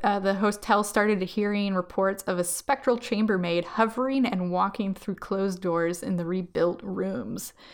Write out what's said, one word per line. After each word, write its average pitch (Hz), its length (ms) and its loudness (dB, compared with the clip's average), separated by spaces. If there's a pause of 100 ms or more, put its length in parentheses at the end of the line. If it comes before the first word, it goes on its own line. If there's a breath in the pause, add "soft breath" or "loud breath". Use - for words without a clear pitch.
uh, 202 160 2
the 196 160 2
hotel 208 480 2
started 208 400 2
hearing 202 520 0
reports 190 500 0
of 185 140 0
a 175 60 0
spectral - 520 0
chambermaid 190 680 0
hovering 247 600 0
and 180 260 0
walking 190 440 0
through - 220 -6
closed 196 440 -2
doors 170 420 0
in 185 140 -2
the 170 80 -2
rebuilt 175 580 0
rooms. 185 680 -6 (220 soft breath)